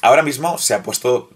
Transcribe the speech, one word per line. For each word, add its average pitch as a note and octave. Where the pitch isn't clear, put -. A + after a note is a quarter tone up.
ahora C3+
mismo D#3
se -
ha F#2
puesto, B2